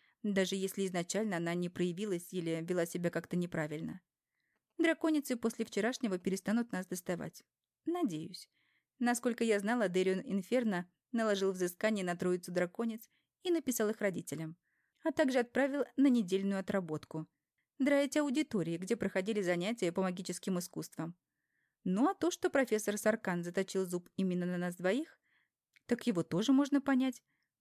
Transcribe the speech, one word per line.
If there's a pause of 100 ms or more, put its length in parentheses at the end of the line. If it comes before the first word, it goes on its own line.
(240)
даже
если
изначально
она
не
проявилась
или
вела
себя
как-то
неправильно. (760)
Драконицы
после
вчерашнего
перестанут
нас
доставать. (420)
Надеюсь. (480)
Насколько
я
знала,
Дэрион
Инферно (220)
наложил
взыскание
на
троицу
драконец (360)
и
написал
их
родителям, (480)
а
также
отправил (120)
на
недельную
отработку. (500)
Драить
аудитории,
где
проходили
занятия
по
магическим
искусствам. (720)
Ну
а
то,
что
профессор
Саркан
заточил
зуб
именно
на
нас
двоих, (680)
так
его
тоже
можно
понять. (380)